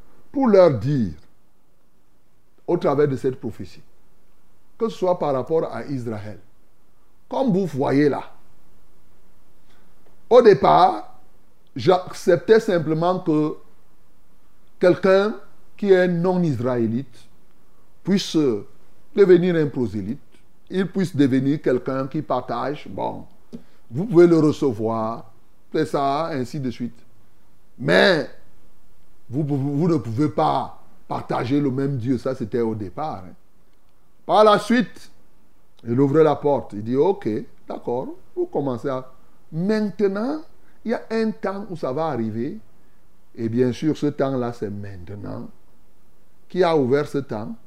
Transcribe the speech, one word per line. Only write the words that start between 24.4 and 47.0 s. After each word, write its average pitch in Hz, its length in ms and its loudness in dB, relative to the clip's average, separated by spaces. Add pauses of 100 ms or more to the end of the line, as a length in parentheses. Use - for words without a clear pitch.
c'est 156 140 0
ça, 147 420 0
ainsi 147 320 -4
de 127 120 -4
suite. 117 260 -8 (800)
Mais 175 500 6 (1000)
vous, 131 140 -2
vous, 143 340 0
vous 170 100 2
ne 170 100 4
pouvez 113 320 0
pas 139 520 0 (260)
partager 131 520 -2
le 143 100 2
même 139 280 -2
Dieu, 120 200 0
ça 131 160 -2
c'était 120 280 -2
au 113 120 0
départ, 107 540 -8
hein. 82 60 -16 (920)
Par 196 180 8
la 208 160 8
suite, - 520 0 (720)
il 120 160 0
ouvre 143 200 6
la 151 160 8
porte, 143 380 0
il 101 100 -8
dit, « 120 140 -2
Ok, 180 300 2 (400)
d'accord, - 400 -4 (280)
vous 359 100 -2
commencez 139 420 -2
à » 131 240 -4 (400)
Maintenant, 208 880 0 (440)
il 220 60 -2
y - 20 2
a 233 80 -4 (100)
un 220 200 0
temps 196 380 -4
où 180 60 -8
ça 151 160 -4
va 156 140 0
arriver, 120 520 -2 (800)
et 113 140 -2
bien 123 220 4
sûr, 147 260 0
ce - 80 -2
temps-là, 135 480 0
c'est 107 160 -6
maintenant. 101 800 -10 (1000)
Qui 180 160 2
a 165 140 4
ouvert 143 300 4